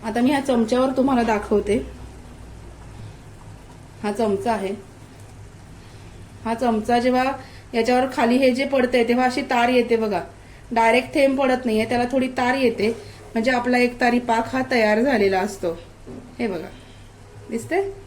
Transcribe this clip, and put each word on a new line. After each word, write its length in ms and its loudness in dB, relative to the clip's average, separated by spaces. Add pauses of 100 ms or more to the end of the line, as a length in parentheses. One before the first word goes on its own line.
आता 180 -2
मी 80 4
ह्या 120 2
चमच्यावर 560 2
तुम्हाला 260 2
दाखवते. 680 0 (2000)
हा 80 -4
चमचा 420 0
आहे. 200 -4 (1700)
हा 80 -2
चमचा 460 0
जेव्हा 320 2 (420)
याच्यावर 400 2
खाली 240 2
हे 140 6
जे 140 0
पडतंय 380 2
तेव्हा 220 2
अशी 160 0
तार 280 2
येते 260 4
बघा. 260 0 (500)
डायरेक्ट 420 4
थेंब 280 2
पडत 240 0
नाहीये, 200 2
त्याला 260 0
थोडी 160 0
तार 280 0
येते, 340 0 (440)
म्हणजे 180 0
आपला 260 2
एक 240 0
तारी 180 4
पाक 360 -2
हा 60 0 (100)
तयार 300 2
झालेला 380 2
असतो. 320 -4 (680)
हे 80 -2
बघा. 200 -6 (840)
दिसते? 320 -4 (260)